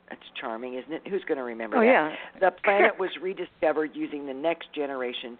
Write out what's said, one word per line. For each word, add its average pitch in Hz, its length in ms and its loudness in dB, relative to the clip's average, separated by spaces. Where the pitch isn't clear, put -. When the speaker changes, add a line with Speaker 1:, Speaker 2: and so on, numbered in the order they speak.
Speaker 1:
That's - 140 -18
charming, 127 360 -8
isn't 127 180 -10
it? 156 120 -8
Who's 190 220 -4
gonna 139 160 -2
remember 113 340 -2
Speaker 2:
Oh, 240 40 8
Speaker 1:
that? 214 40 8
Speaker 2:
yeah. 170 300 6
Speaker 1:
The 180 120 4
planet 202 340 6
was 185 120 0
rediscovered 165 720 -2
using 147 320 -6
the 135 80 -6
Next 165 400 -4
Generation 127 680 -6